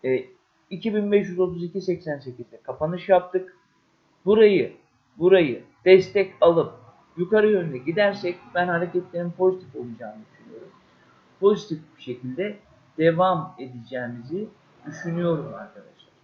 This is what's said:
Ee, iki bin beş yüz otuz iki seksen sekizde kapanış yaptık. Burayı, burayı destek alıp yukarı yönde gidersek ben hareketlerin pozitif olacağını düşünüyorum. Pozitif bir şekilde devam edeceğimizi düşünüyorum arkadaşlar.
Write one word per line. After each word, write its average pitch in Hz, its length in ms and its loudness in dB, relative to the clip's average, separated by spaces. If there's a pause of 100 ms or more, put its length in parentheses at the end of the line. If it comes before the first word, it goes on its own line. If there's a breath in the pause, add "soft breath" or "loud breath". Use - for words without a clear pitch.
Ee, 131 200 0 (440)
iki 202 260 -4
bin 202 160 0
beş 202 160 4
yüz 175 120 -8
otuz 175 240 -2
iki 175 180 -8
seksen 160 380 -6
sekizde 127 440 -16
kapanış 165 460 -6
yaptık. 185 460 0 (720)
Burayı, 202 480 6 (440)
burayı 170 460 2 (220)
destek 185 560 4
alıp 170 320 2 (440)
yukarı 208 340 2
yönde 165 260 -2
gidersek 180 580 -2 (200)
ben 180 120 0
hareketlerin 175 640 -4
pozitif 185 440 -2
olacağını 113 460 -14 (100)
düşünüyorum. 113 380 -20 (720 soft breath)
Pozitif 185 400 0 (180)
bir - 40 -20
şekilde 127 560 -8 (400)
devam 165 600 2
edeceğimizi 123 880 -10 (400)
düşünüyorum 165 680 -4
arkadaşlar. - 580 -20 (120)